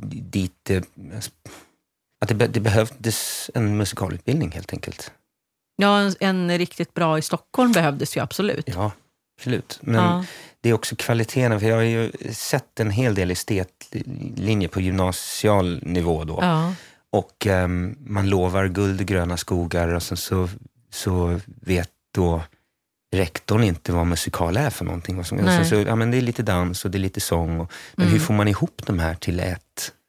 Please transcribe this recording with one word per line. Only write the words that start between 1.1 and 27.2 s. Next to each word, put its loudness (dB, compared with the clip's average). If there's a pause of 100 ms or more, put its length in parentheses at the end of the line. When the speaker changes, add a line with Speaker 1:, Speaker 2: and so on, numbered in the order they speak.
Speaker 1:
att -2
det 0
be-, 4
det 0
behövdes 0
en 2
musikalutbildning, -2
helt -10
enkelt. -12 (640)
Speaker 2:
Ja, 4
en, 2
en 2
riktigt -4
bra 2
i -2
Stockholm 0
behövdes 2
ju 0
absolut. -2
Speaker 1:
Ja, -2 (460)
absolut. -4
Men 0 (100)
Speaker 2:
Ja. 2 (360)
Speaker 1:
det 2
är 6
också -2
kvaliteten, 0
för 0
jag 4
har 2
ju 0 (200)
sett -4
en 2
hel 2
del 0
estetlinjer -4
på -2
gymnasial 0
nivå 0
då. -4
Speaker 2:
Ja. 2 (400)
Speaker 1:
Och, -2
ehm, 0 (100)
man 0
lovar 2
guld 0
och -2
gröna 0
skogar, 0
och 0
sen -6
så, -2 (420)
så 0
vet -2 (240)
då 2 (720)
rektorn 2
inte 0
vad 2
musikal 0
är 2
för -8
någonting. -6
Vad -6
som, -4
Speaker 2:
Nej. 4
Speaker 1:
sen 4
så, 2
ja, 2
men 2
det 2
är 4
lite -2
dans 0
och -2
det -2
är 0
lite -2